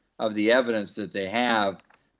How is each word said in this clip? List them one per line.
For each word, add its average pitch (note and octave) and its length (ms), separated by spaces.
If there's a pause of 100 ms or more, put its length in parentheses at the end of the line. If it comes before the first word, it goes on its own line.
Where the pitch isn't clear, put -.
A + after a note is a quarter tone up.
(180)
of A2+ 160
the G#2+ 180
evidence A2+ 420
that G2+ 160
they G2 160
have, G#2+ 560 (380)